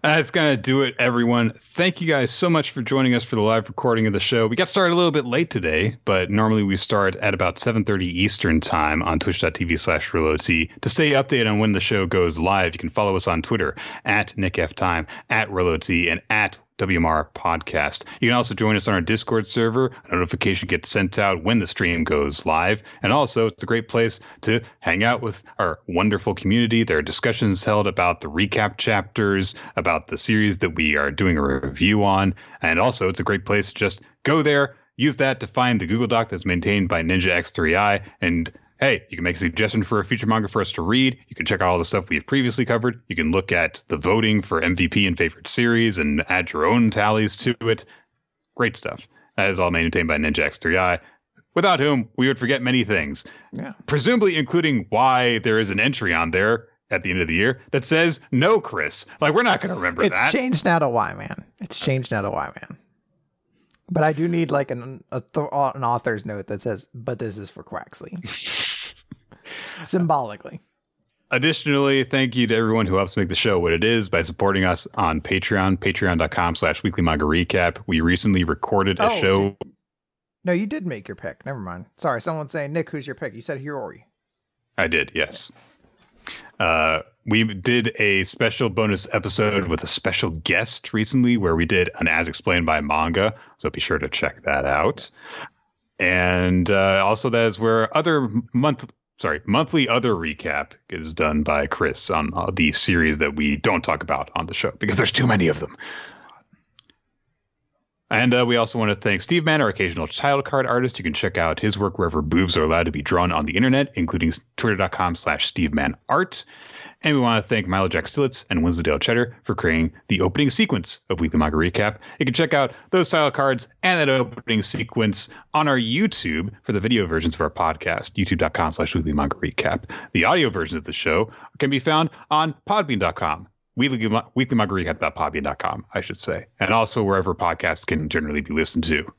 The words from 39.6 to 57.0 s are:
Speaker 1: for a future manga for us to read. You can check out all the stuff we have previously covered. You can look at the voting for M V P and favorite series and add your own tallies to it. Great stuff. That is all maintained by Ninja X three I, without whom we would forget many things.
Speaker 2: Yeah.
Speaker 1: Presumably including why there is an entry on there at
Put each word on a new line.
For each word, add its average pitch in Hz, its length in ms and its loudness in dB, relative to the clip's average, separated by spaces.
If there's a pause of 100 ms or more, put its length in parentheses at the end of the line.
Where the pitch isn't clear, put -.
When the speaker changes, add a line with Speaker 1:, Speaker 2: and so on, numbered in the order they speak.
Speaker 1:
for 104 160 0
a 92 40 -4
future 110 220 -4
manga 110 220 0
for 107 120 -2
us 95 120 -2
to - 100 -6
read. 127 340 2 (120)
You - 80 -18
can 82 100 -4
check 101 140 0
out 92 80 2
all 90 100 4
the 85 60 0
stuff 92 240 -2
we 82 80 -2
have - 100 -4
previously 127 380 0
covered. 117 420 -2
You 98 80 -8
can 80 160 0
look 92 220 0
at 82 340 -2
the 82 100 -2
voting 107 460 2
for 82 180 -2
M 87 140 0
V 87 140 0
P 98 180 2
and 87 100 0
favorite - 300 -2
series 117 520 2
and 73 300 0
add 90 240 -2
your 78 140 0
own 113 240 4
tallies 107 480 0
to 123 220 -2
it. 113 240 -2 (720)
Great 120 200 -2
stuff. - 300 -10 (300)
That 98 140 2
is 95 100 0
all 87 100 2
maintained 82 380 2
by 78 100 2
Ninja 76 220 0
X 73 180 -2
three 85 180 0
I, 90 220 2 (560)
without 175 240 4
whom 135 380 0
we 127 100 2
would 131 120 0
forget 127 220 0
many 127 220 0
things. 85 420 -2 (280)
Speaker 2:
Yeah. - 200 -12 (140)
Speaker 1:
Presumably 180 500 2
including 147 540 0
why 123 480 4
there 110 220 2
is 101 100 -2
an 95 100 -2
entry 113 320 0
on 82 200 0
there 107 360 2 (220)
at 92 140 -4